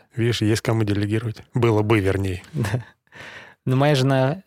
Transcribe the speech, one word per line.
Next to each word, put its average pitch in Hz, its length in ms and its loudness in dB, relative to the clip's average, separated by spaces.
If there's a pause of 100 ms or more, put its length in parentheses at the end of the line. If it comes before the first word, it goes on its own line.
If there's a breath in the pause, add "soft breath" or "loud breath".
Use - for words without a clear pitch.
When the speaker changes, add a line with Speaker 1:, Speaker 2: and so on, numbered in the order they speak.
(140)
Speaker 1:
Видишь, 117 280 -2
есть 110 200 2
кому 113 220 0
делегировать. 104 540 -2 (160)
Было 117 280 2
бы, 107 180 2
вернее. 95 480 -2
Speaker 2:
<laughs> - 40 -20
Да. 120 320 -4 (840 loud breath)
Но 127 100 2
моя 143 180 4
жена 135 520 2